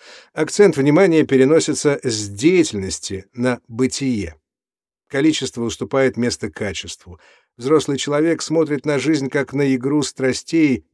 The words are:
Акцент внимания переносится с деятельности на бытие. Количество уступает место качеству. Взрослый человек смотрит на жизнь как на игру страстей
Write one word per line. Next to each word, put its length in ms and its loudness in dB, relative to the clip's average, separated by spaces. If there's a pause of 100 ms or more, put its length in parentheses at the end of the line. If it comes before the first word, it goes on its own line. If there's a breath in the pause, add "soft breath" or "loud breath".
(340 loud breath)
Акцент 420 2
внимания 500 4
переносится 800 2
с 260 -4
деятельности 1040 0
на 340 -2
бытие. 680 -4 (720)
Количество 560 -2
уступает 540 -2
место 340 -4
качеству. 680 -10 (380 soft breath)
Взрослый 400 0
человек 440 -2
смотрит 440 -2
на 140 -2
жизнь 300 -2
как 240 -4
на 200 2
игру 300 -2
страстей 880 0